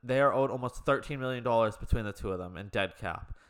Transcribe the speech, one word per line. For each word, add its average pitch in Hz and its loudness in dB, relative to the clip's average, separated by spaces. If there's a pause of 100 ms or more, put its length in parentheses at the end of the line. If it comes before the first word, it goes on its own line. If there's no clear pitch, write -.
they 127 2
are 139 6
owed 135 2
almost 127 -6
thirteen 139 0
million 127 -4
dollars 113 4
between - 0
the 104 -4
two 98 -6
of 92 -2
them 90 -10
in 98 -10
dead 98 -2
cap. - -8 (160)